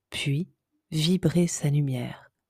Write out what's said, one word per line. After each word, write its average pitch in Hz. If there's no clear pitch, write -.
Puis 147
vibrer 170
sa -
lumière, 135